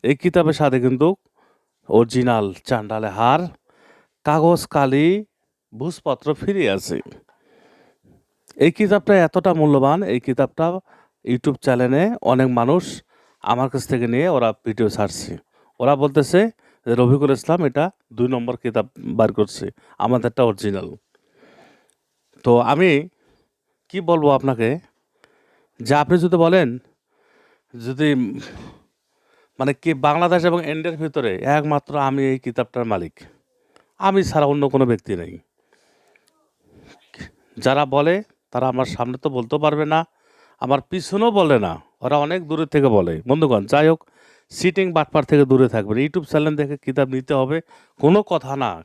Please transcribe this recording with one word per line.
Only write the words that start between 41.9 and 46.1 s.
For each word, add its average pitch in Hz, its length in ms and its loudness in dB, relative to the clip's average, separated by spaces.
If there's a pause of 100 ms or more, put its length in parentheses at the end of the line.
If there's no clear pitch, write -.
ওরা 131 160 -2
অনেক 156 320 -2
দূরে 156 180 -4
থেকে 139 220 2
বলে। 87 400 2
বন্ধুগণ, 135 380 2
যাই 151 220 4
হোক, 160 120 2 (500)
সিটিং 185 420 -2
বাটপার 151 320 0
থেকে 143 200 4
দূরে 131 240 4
থাকবেন। 107 300 -2
YouTube 151 300 -4